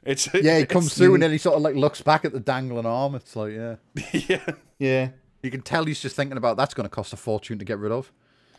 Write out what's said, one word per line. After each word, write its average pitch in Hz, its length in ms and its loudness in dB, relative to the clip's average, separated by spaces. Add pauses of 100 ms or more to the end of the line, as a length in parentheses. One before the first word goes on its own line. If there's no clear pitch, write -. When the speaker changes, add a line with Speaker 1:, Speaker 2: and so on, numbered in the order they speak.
Speaker 1:
It's, - 300 -2
Speaker 2:
Yeah, 160 240 2
he 151 60 4
Speaker 1:
it's - 100 -4
Speaker 2:
comes 175 200 2
through 185 220 8
and 170 40 6
Speaker 3:
Mm. - 20 4
Speaker 2:
then 160 100 4
he 156 60 0
sort 151 180 2
of, 151 60 4
like, 151 140 0
looks 143 260 2
back 156 240 2
at 143 80 -2
the 131 80 -4
dangling 127 440 -4
arm. 131 300 0
It's - 200 -14
like, 107 180 -6
yeah. 113 220 -8 (200)
Speaker 1:
<laughs> - 160 -10 (160)
Yeah. - 180 0 (320)
Speaker 3:
Yeah. 131 320 2 (320)
Speaker 2:
You 127 100 -6
can 131 100 -8
tell 160 240 0
he's 156 160 -4
just - 160 -8
thinking 139 200 -2
about, 113 200 2
"That's 135 160 2
gonna 104 160 -6
cost - 240 -8
a 101 40 -12
fortune 107 420 -4
to 101 60 -10
get 104 140 -4
rid 107 140 -2
of." 131 180 -6 (480)